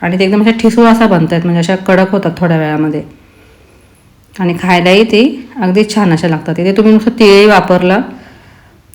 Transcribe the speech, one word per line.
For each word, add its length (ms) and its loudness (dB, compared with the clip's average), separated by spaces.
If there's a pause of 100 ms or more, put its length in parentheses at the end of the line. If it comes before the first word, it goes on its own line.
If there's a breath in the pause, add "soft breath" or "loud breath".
आणि 180 -4
ते 40 2
एकदम 180 0
अशा 100 2
ठिसूळ 340 2
असा 220 2
बनतायत, 360 0
म्हणजे 160 -2
अशा 160 -2
कडक 360 0
होतात 260 -2
थोड्या 200 -2
वेळामध्ये 440 -4 (1400 soft breath)
आणि 220 -4
खायलाही 420 2
ते 420 0 (160)
अगदी 220 0 (120)
छान 160 0
अशा 160 -2
लागतात. 320 -4
इथे 180 -2
तुम्ही 160 4
नुसतं 260 0
तीळही 260 4
वापरलं 560 2 (920 loud breath)